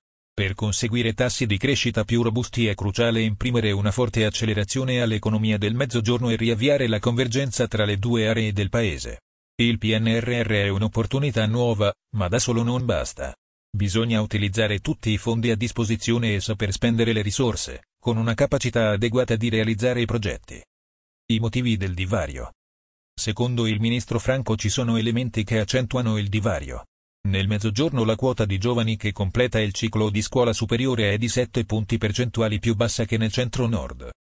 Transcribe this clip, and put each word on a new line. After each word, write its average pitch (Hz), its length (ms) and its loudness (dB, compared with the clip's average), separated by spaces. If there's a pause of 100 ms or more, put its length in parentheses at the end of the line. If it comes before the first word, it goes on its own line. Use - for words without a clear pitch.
(340)
Per 98 200 -2
conseguire 110 580 0
tassi 123 340 0
di 101 100 2
crescita 123 460 0
più 117 220 0
robusti 117 420 0
è 101 80 0
cruciale 113 460 0
imprimere 110 500 0
una 101 220 0
forte 113 320 0
accelerazione 117 760 0
all'economia 110 560 0
del 104 200 0
Mezzogiorno 120 540 0
e 113 60 2
riavviare 117 520 2
la 104 100 2
convergenza 120 680 0
tra 107 160 0
le 104 120 0
due 110 300 2
aree 110 260 0
del 98 180 0
paese. 78 500 -2 (400)
Il 117 180 4
P 107 140 0
N 110 140 2
R 117 380 0
R 110 80 -2
è 101 160 2
un'opportunità 110 760 0
nuova, 110 480 2 (220)
ma 95 140 0
da 113 100 2
solo 117 240 0
non 123 220 0
basta. 67 500 -4 (340)
Bisogna 107 520 0
utilizzare 104 580 0
tutti 127 320 -4
i 104 80 2
fondi 117 320 0
a 110 60 2
disposizione 113 760 0
e 98 80 -2
saper 104 300 -2
spendere 117 420 2
le 107 100 0
risorse, 104 680 -2 (120)
con 117 180 0
una 113 160 0
capacità 120 560 2
adeguata 117 440 0
di 113 140 0
realizzare 113 520 0
i 117 60 0
progetti." 107 560 -6 (680)
I 110 80 2
motivi 117 360 0
del 95 160 -2
divario. 87 600 -4 (600)
Secondo 120 540 -2
il 110 140 0
ministro 117 400 0
Franco 127 360 0
ci 107 120 -2
sono 117 280 0
elementi 113 460 0
che 110 160 -2
accentuano 113 600 0
il 101 100 -2
divario. 82 560 -2 (440)
Nel 95 200 2
Mezzogiorno 113 560 0
la 110 100 4
quota 123 300 0
di 98 140 0
giovani 113 380 0
che 104 140 -2
completa 113 480 0
il 107 140 0
ciclo 110 360 0
di 107 140 0
scuola 120 300 2
superiore 113 640 0
è 107 40 0
di 117 100 -2
sette 120 360 0
punti 110 340 0
percentuali 110 600 0
più 113 160 0
bassa 113 300 0
che 113 100 -2
nel 110 160 0
centro-nord. 110 760 -2 (180)